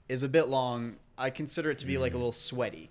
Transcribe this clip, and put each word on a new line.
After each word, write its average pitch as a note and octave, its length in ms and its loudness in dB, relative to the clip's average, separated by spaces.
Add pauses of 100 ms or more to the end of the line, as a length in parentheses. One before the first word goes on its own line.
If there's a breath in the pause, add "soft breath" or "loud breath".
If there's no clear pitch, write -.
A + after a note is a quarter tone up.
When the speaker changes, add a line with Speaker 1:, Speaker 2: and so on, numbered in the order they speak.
Speaker 1:
is C3 140 -2
a C#3+ 60 0
bit C#3 200 6
long. B2 480 0 (200)
I C3 120 0
consider D3+ 420 -2
it C3+ 80 -2
to C3 60 -8
be, C3+ 120 0
like, C3 140 2
a B2 40 -2
Speaker 2:
Mm-hmm. - 20 -2
Speaker 1:
little A#2+ 160 0
sweaty. A2 580 -4